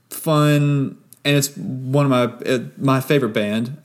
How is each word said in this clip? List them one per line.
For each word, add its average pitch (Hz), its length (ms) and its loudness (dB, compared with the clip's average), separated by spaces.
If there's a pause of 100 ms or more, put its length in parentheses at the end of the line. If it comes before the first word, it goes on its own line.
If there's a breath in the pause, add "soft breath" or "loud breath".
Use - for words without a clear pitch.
(100)
fun, 147 880 0 (260)
and 143 120 2
it's 139 200 -2
one 135 480 -2
of 135 60 2
my, 123 220 2 (120)
it, 127 380 -4
my 135 180 2
favorite 127 320 2
band. 113 520 -2